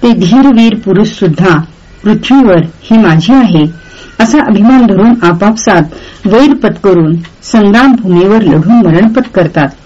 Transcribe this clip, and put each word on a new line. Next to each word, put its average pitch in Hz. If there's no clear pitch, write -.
ते 240
धीरवीर 226
पुरुष 196
सुद्धा 175
"पृथ्वीवर 220
ही 165
माझी 180
आहे" 170
असा 226
अभिमान 226
धरून 214
आपापसात 185
वैर 254
पत्करून 175
संग्रामभूमीवर 208
लढून 165
मरणपत 220
करतात. 160